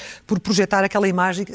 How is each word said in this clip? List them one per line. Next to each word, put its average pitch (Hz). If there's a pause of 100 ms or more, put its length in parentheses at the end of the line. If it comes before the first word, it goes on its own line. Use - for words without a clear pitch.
(260)
por 202
projetar 196
aquela 196
imagem 185